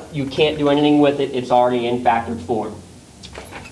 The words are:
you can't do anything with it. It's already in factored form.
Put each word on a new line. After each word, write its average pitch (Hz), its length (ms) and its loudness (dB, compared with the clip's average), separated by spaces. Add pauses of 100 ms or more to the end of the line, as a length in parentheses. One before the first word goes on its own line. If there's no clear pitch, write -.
(120)
you 143 140 -4
can't 151 320 0
do 147 120 2
anything 147 300 4
with 143 200 4
it. 135 140 -4
It's 123 160 -4
already 123 360 2
in 123 160 -2
factored 117 380 0
form. 107 340 -6 (960)